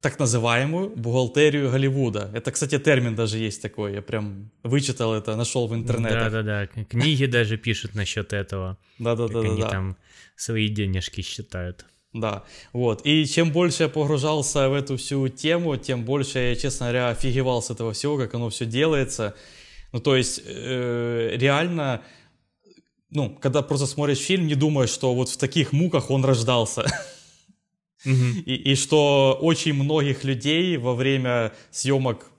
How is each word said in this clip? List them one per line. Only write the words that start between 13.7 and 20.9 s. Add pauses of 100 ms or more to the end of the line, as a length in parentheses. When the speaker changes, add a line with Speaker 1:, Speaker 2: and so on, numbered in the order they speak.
Speaker 1:
я
погружался
в
эту
всю
тему,
тем
больше
я,
честно
говоря,
офигевал
с
этого
всего,
как
оно
все
делается. (560)
Ну,
то
есть,
э,